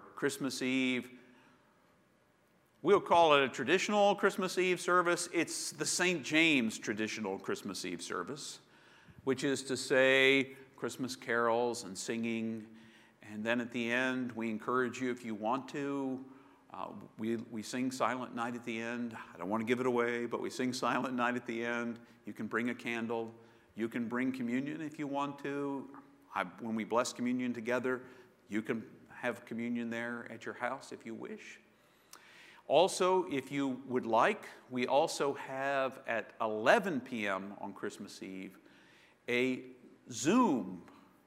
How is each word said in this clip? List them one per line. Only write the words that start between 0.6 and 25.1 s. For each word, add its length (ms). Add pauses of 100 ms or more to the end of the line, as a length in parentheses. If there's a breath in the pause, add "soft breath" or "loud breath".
Eve. 480 (1700 loud breath)
We'll 200
call 320
it 100
a 60
traditional 640
Christmas 420
Eve 220
service. 540
It's 380
the 140
Saint 380
James 540
traditional 600
Christmas 460
Eve 180
service, 580 (680 loud breath)
which 180
is 200
to 120
say 760 (260 loud breath)
Christmas 380
carols 680
and 140
singing. 640 (680 loud breath)
And 100
then 160
at 140
the 180
end, 420
we 160
encourage 520
you, 100
if 140
you 100
want 340
to, 500 (540 loud breath)
uh, 140 (300)
we, 200 (140)
we 100
sing 300
Silent 440
Night 200
at 80
the 160
end. 380 (160 loud breath)
I 40
don't 120
want 120
to 60
give 140
it 40
away, 400
but 160
we 80
sing 220
Silent 420
Night 220
at 100
the 200
end. 340 (260 loud breath)
You 60
can 160
bring 220
a 60
candle. 580 (440 loud breath)
You 100
can 200
bring 240
communion 500
if 160
you 80
want 380